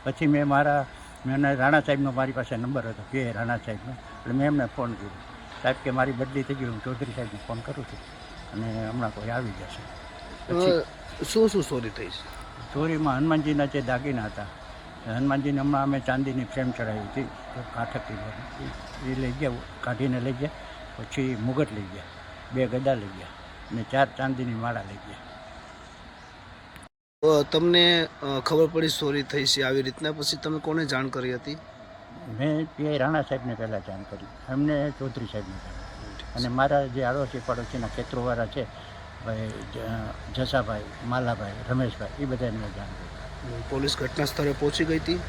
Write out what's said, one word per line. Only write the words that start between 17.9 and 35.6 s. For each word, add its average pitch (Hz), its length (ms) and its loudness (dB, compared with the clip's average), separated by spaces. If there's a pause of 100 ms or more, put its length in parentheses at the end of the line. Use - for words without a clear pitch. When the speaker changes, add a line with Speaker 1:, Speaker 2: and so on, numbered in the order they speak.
Speaker 1:
ભરી. 120 960 -8
એ, - 20 0
એ - 20 0
લઈ 127 180 0
ગયા, 139 180 2 (300)
કાઢીને 127 400 2
લઈ 131 120 0
ગયા. 139 180 -2 (460)
પછી 131 440 -2
મુગટ 127 320 2
લઈ 104 100 -6
ગયા, 95 200 -10 (520)
બે 127 120 4
ગદા 131 280 4
લઈ 104 120 -2
ગયા 92 200 -10 (440)
અને 113 220 -2
ચાર 131 160 6 (100)
ચાંદીની 127 360 0
માળા 113 280 -2
લઈ 98 120 -10
ગયા. - 220 -12 (2000)
Speaker 2:
અ, 151 200 8
તમને, 175 680 8 (140)
અ, 139 240 0
ખબર 160 200 8
પડી 160 220 2
ચોરી 143 340 2
થઈ 135 220 0
છે 135 180 4
આવી 135 200 4
રીતના, 151 300 -2
પછી 151 240 -2
તમે 156 220 -2
કોને 160 280 2
જાણ 131 220 0
કરી 127 260 -2
હતી? 143 220 -6 (800)
Speaker 1:
મેં 151 380 0
પીઆઈ 151 220 0
રાણા 156 240 4
સાહેબને 123 320 -2
પહેલાં 110 260 -4
જાણ 95 220 -8
કરી, 98 240 -10 (220)
એમને 143 500 2
ચૌધરી 127 280 -4
સાહેબને 98 280 -6
જાણ - 600 -10